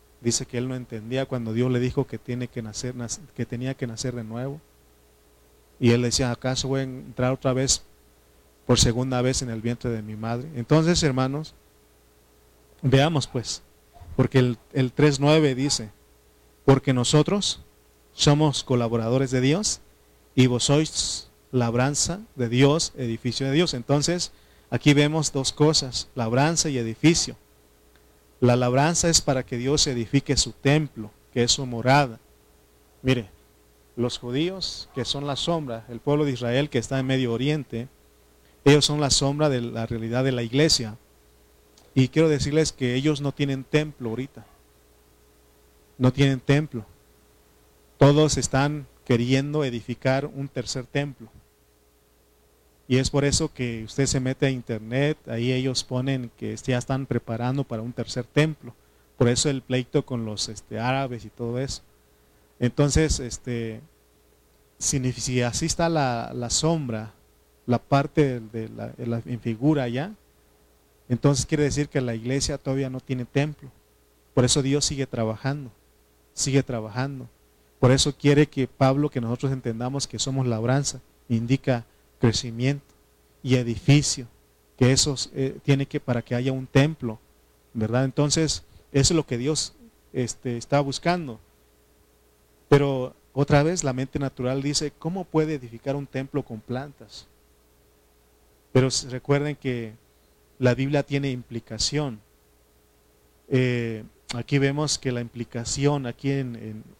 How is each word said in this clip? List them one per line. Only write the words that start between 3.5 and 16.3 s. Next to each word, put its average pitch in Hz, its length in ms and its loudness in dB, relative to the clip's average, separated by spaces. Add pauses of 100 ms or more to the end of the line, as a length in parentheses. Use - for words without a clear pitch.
que - 120 -6
nacer 120 300 -6
de 117 80 -8
nuevo. 127 380 -8 (1160)
Y 120 140 4
él 120 120 4
decía, 120 280 0
"¿Acaso 131 380 -4
voy 135 100 -2
a 135 40 -4
entrar 127 500 -4
otra 131 180 0
vez 131 320 0 (800)
por 123 140 4
segunda 127 420 0
vez 127 200 0
en 123 80 -8
el 113 100 -6
vientre 120 300 -4
de 113 120 -4
mi 107 140 -12
madre?". 117 400 -6
Entonces, 160 480 2
hermanos, 135 500 -2 (1300)
veamos 139 460 4
pues, - 340 -6 (540)
porque 131 240 4
el, 123 180 2 (140)
el 131 220 0
tres 143 260 4
nueve 147 340 4
dice, 127 360 -4 (720)